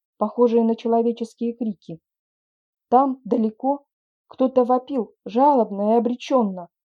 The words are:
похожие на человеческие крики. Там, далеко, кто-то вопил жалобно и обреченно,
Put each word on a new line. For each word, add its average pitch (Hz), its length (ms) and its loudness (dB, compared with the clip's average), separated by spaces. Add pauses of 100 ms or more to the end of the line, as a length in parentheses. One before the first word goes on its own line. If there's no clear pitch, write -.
(180)
похожие 233 460 2
на 226 120 0
человеческие 233 800 -2
крики. 214 460 -10 (880)
Там, 262 360 2
далеко, 233 580 -2 (440)
кто-то 254 360 0
вопил 254 500 -2 (120)
жалобно 220 680 2
и 233 40 4
обреченно, 226 720 -2 (180)